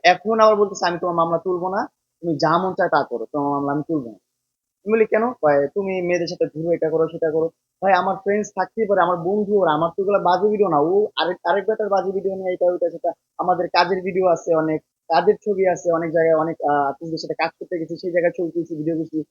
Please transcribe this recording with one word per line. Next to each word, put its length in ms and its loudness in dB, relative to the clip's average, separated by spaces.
এখন 380 2
আবার 160 6
বলতেছে, 300 0
"আমি 140 -2
তোমার 140 -2
মামলা 240 0
তুলবো 300 -4
না, 200 -4
তুমি 160 -2
যা 220 2
মন 160 -2
চায় 140 0
তা 160 2
করো, 280 -8
তোমার 180 -2
মামলা 220 -2
আমি 160 -2
তুলবো 220 -4
না।" 80 -20
আমি 80 -2
বলি, 140 2
"কেন?" 260 0
কয়, 360 2
"তুমি 340 -4
মেয়েদের 240 0
সাথে 200 -2
ঘুরো, 280 -2
এটা 160 -2
করো, 180 0
সেটা 220 -2
করো।" 200 0
ভাই, 100 4
আমার 240 2
ফ্রেন্ডস 320 -2
থাকতেই 380 -4
পারে, 140 2
আমার 160 4
বন্ধু 440 0
ওরা, 120 4
আমার 240 0
তো 60 -2
ওগুলা 160 2
বাজে 300 2
ভিডিও 200 2
না। 120 2
ও 260 2
আরেক, 280 -2
আরেক 220 0
বেটার 220 -2
বাজে 240 0
ভিডিও 220 -2
নিয়ে 180 -4
এটা 140 0
ওইটা 240 0
সেটা, 220 -4
আমাদের 300 0
কাজের 340 2
ভিডিও 240 -2
আছে 280 0
অনেক, 280 0
কাজের 260 4
ছবি 340 0
আছে 240 0
অনেক 180 0
জায়গায়, 260 4
অনেক, 260 0
আহ, 240 2
আর্টিস্টদের 320 -6
সাথে 160 -8
কাজ 160 -2
করতে 180 -8
গেছি, 180 -8
সেই 160 -8
জায়গায় 240 2
ছবি 140 -4
তুলছি, 260 -6
ভিডিও 220 -2
করছি, 320 -6